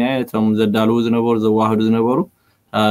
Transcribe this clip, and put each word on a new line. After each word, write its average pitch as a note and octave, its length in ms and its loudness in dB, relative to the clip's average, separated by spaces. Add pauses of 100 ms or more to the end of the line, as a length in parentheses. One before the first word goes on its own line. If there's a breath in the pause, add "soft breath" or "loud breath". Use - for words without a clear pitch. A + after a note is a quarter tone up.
እየ C3 160 -2
እቶም A2 340 -2
ዘዳልዉ A2 460 0
ዝነበሩ A#2 400 0
ዘዋህዱ A2 420 0
ዝነበሩ A2+ 360 0 (720)